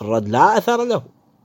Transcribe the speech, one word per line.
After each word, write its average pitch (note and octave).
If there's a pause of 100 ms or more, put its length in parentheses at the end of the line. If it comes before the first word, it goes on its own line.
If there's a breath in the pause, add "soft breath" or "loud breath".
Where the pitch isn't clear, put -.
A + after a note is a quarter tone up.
الرد G#2+
لا G3+
أثر A#3+
له، G#3+ (420)